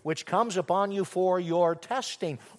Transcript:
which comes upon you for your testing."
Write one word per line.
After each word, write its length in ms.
which 220
comes 300
upon 360
you 120
for 340
your 380
testing." 640